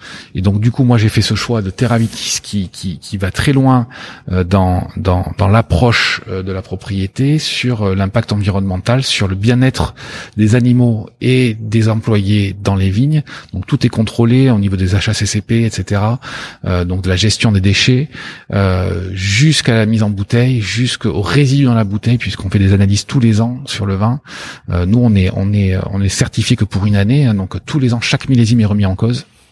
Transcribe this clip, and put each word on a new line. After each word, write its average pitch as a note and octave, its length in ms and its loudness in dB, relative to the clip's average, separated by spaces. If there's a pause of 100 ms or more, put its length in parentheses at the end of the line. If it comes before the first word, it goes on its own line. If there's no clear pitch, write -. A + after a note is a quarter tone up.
(360)
Et F#2+ 60 -4
donc G2+ 180 2
du A#2 100 2
coup, C3 140 0
moi A2+ 160 4
j'ai G#2+ 100 4
fait - 140 0
ce - 100 0
choix A2 300 -2
de F#2+ 80 -4
Terravitis A2+ 720 -2
qui, G2 260 -4
qui, - 300 -10
qui - 180 -10
va F#2 140 -4
très C#3+ 220 0
loin, C3 340 4 (440)
euh, F#2 120 0
dans, F#2 440 0 (100)
dans, F2+ 280 0 (140)
dans G2 80 2
l'approche, A2+ 800 2
euh, F#2 160 -6
de F#2+ 80 -6
la F#2 100 -6
propriété G2+ 760 -2
sur, B2 420 -4
euh, F#2+ 140 0
l'impact G2 360 0
environnemental, G2 720 -2
sur - 260 -2
le F#2+ 60 -2
bien-être A#2+ 600 0 (420)
des G#2+ 160 4
animaux A#2+ 560 2 (120)
et B2 380 2
des A2 300 0
employés G#2 720 0
dans G2 140 0
les F#2+ 160 2
vignes. C#3+ 320 0 (300)
Donc F#2 120 -8
tout - 180 -2
est B2 60 4
contrôlé A#2 640 2
au G#2+ 80 2
niveau G2 160 0
des F#2 180 0
H G2 160 0
A G#2+ 60 0
C G#2+ 100 -2
C G2+ 160 -2
P, A#2 220 0
et A2 80 0
cetera. G#2 480 -2 (460)
Euh, F2+ 200 0
donc F2+ 160 -4
de F#2 80 -2
la F#2 60 2
gestion G#2+ 360 0
des G2 100 2
déchets, B2+ 480 2 (440)
euh, F#2 600 0
jusqu'à A2+ 600 2
la A2 140 2
mise A2+ 160 2
en G#2 80 0
bouteille, A#2 500 0
jusqu'aux G#2 600 -2
résidus C3+ 440 2
dans B2 80 4
la A2+ 120 2
bouteille, A#2 340 0
puisqu'on - 320 -6
fait G#2 80 2
des G2 140 4
analyses G2+ 340 2
tous C#3 140 0
les A2+ 200 4
ans B2 240 -4
sur G2+ 220 -6
le G2 80 -2
vin. A#2 240 -2 (500)
Euh, F2 160 0
nous, A2 140 2
on A#2 160 4
est, F#2 200 2
on G2 160 -2
est, G2 240 2 (140)
on G2 100 -4
est G2 100 2
certifié - 460 0
que G#2+ 100 0
pour G2 200 -2
une G#2 120 2
année, B2+ 280 2
hein, A2+ 80 2
donc G2 220 -4 (100)
tous D#3 140 -2
les A#2+ 160 2
ans, A#2 60 -4
chaque - 280 -4
millésime A#2+ 300 4
est G#2+ 60 4
remis G2+ 200 2
en F#2+ 100 0
cause. A#2+ 300 -2 (260)